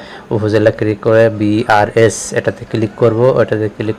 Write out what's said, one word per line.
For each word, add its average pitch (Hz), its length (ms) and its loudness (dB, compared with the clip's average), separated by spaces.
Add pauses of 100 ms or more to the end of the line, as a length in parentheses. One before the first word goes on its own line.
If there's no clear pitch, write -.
(300)
উপজেলা 107 400 0
ক্লিক 107 300 -4
করে 113 300 4
বিআরএস 107 1000 0
এটাতে - 320 -6
ক্লিক 110 320 -4
করব। 113 240 2
ওটাতে 120 480 0
ক্লিক 107 300 -8